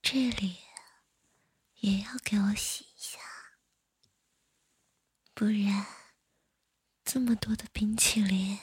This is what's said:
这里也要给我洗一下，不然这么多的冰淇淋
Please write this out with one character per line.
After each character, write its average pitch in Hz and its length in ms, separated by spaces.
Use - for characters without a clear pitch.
这 262 300
里 190 260
也 196 200
要 247 220
给 208 160
我 202 160
洗 - 300
一 - 120
下， - 220
不 214 100
然 202 400
这 262 140
么 240 160
多 214 200
的 - 160
冰 214 240
淇 - 280
淋 190 400